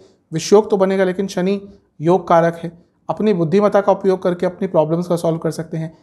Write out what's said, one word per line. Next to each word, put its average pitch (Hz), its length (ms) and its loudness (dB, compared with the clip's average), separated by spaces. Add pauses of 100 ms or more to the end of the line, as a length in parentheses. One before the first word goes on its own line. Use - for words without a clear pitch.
(340)
विषयोग 202 360 4
तो 208 80 2
बनेगा, 190 260 2
लेकिन 185 240 -2
शनि 196 420 -4 (320)
योग 175 260 2
कारक 170 280 4
है, - 300 -14 (240)
अपनी 208 240 0
बुद्धिमत्ता 190 480 2
का 196 100 2
उपयोग 190 320 0
करके 180 220 -2
अपनी 180 220 -4
प्रॉब्लम्स 165 400 0
का 175 80 -2
सॉल्व 165 220 -2
कर 160 140 -4
सकते 160 260 -10
हैं। 160 260 -10